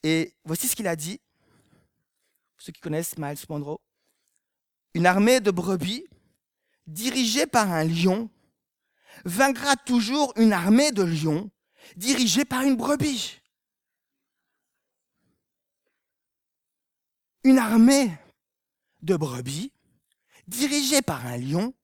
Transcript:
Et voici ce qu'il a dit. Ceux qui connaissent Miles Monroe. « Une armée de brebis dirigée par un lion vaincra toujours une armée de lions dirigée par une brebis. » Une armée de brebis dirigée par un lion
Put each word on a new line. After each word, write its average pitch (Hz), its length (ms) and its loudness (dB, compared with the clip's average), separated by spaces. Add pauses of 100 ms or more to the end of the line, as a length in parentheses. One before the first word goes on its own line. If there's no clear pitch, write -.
Et 160 320 -2 (120)
voici 165 200 -6
ce - 80 -2
qu'il 202 140 -6
a 165 80 -4
dit. 160 240 -10 (1400)
Ceux - 160 -18
qui - 80 -20
connaissent 165 380 -6
Miles 147 180 -8 (140)
Monroe. « 147 320 -10 (1120)
Une 170 100 0
armée 202 360 4
de 208 100 0
brebis 185 560 -4 (800)
dirigée 233 600 -2
par 220 240 2
un 160 140 0
lion 185 460 0 (960)
vaincra 269 500 0
toujours 247 600 0
une 220 180 6
armée 214 360 4
de 202 120 -2
lions 160 480 -2 (460)
dirigée 240 500 0
par 254 160 -4
une 269 140 2
brebis. » 277 680 -4 (4000)
Une 262 140 8
armée 233 520 6 (920)
de 175 140 0
brebis 139 540 -6 (760)
dirigée 269 540 -2
par 131 240 -6
un 120 100 -8
lion 160 460 -4